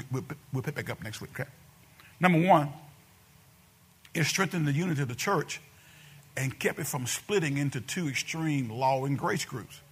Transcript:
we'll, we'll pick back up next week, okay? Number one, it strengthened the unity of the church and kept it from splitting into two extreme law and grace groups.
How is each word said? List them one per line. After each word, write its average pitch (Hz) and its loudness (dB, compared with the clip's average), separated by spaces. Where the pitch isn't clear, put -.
we'll, 127 -2
we'll 131 -2
pick 151 -4
back - -6
up 117 -6
next 110 -8
week, - -12
okay? 131 -6
Number 170 6
one, 151 6
it 170 4
strengthened 185 0
the 143 2
unity 151 0
of 131 -4
the 120 -6
church - 0
and 135 -4
kept - -2
it 156 -4
from 127 -4
splitting 156 0
into 139 -2
two 165 -4
extreme 143 -2
law 131 2
and 143 2
grace 175 0
groups. - -12